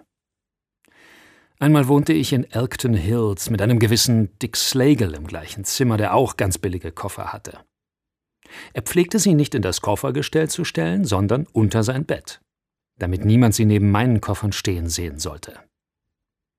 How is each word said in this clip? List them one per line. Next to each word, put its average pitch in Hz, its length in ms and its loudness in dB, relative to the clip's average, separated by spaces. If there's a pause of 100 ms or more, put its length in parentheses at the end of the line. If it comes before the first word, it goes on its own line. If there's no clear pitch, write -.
(1600)
Einmal 147 280 4
wohnte 143 260 4
ich 151 200 0
in 123 160 0
Elkton 120 440 -2
Hills 104 560 0
mit 107 120 0
einem 113 180 2
gewissen 113 600 2
Dick - 160 -6
Slagle 123 600 2
im 76 120 -12
gleichen 80 380 -12
Zimmer, 120 320 0
der 101 160 0
auch 120 240 0
ganz 95 200 -2
billige 87 340 -6
Koffer - 420 -10
hatte. - 260 -16 (1120)
Er 127 100 -8
pflegte 175 360 0
sie 190 140 4
nicht 147 220 2
in 120 60 0
das 92 200 -4
Koffergestell 139 680 -2
zu - 140 -6
stellen, 170 400 -2
sondern 104 480 0
unter 110 320 0
sein 131 220 -2
Bett, - 360 -8 (560)
damit 92 280 -4
niemand 113 280 6
sie 113 120 2
neben 104 260 4
meinen 110 300 2
Koffern 104 300 -4
stehen 87 360 -6
sehen 80 320 -6
sollte. 78 400 -12 (1000)